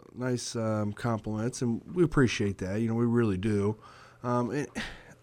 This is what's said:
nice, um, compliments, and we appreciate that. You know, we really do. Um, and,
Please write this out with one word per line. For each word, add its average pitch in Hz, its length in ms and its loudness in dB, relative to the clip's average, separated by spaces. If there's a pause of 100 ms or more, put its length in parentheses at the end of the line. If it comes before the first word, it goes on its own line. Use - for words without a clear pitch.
(160)
nice, 123 400 -4
um, 107 380 0
compliments, 110 680 -4
and 117 200 0 (120)
we 180 120 2
appreciate 113 540 2
that. 98 200 -2
You 117 80 0
know, 113 60 0
we 120 120 2
really 117 300 4
do. 104 400 2 (480)
Um, 123 280 0
and, 139 160 -2 (560)